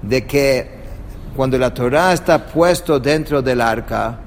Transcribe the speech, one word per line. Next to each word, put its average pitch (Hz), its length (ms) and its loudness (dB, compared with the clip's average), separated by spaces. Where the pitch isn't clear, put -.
de 123 240 -2
que 135 460 0
cuando 131 220 0
la 123 160 2
Torá 147 400 2
está 165 340 2
puesto 165 540 2
dentro 147 400 0
del 127 180 0
arca 113 680 -2